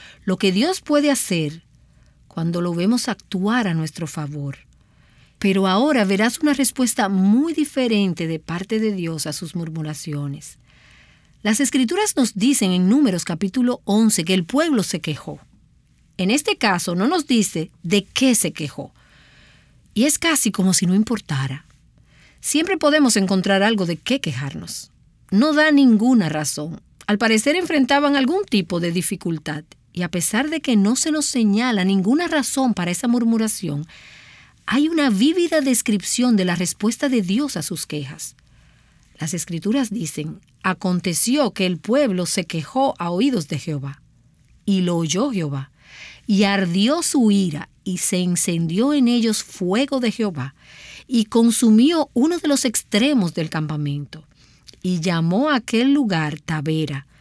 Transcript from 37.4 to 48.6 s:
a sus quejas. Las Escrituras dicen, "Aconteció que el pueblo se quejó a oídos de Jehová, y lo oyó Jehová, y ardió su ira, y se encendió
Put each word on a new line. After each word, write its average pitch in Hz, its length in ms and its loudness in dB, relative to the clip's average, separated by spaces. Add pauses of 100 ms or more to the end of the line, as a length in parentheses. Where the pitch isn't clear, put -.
a 160 60 -4
sus - 220 -8
quejas. 151 520 -10 (800)
Las 160 140 -6
Escrituras 196 560 -2
dicen, 160 500 -8 (240)
"Aconteció 185 880 -2
que 190 140 -2
el 180 140 -2
pueblo 208 460 0
se 170 200 -4
quejó 254 520 -4
a 170 120 -6
oídos 180 400 0
de 156 100 -6
Jehová, 139 420 -8 (640)
y 196 140 2
lo 175 160 0
oyó 170 360 -2
Jehová, 143 380 -6 (580)
y 202 160 4
ardió 202 600 2
su 247 260 2
ira, 185 380 0 (160)
y 185 140 -6
se - 220 -2
encendió 175 760 0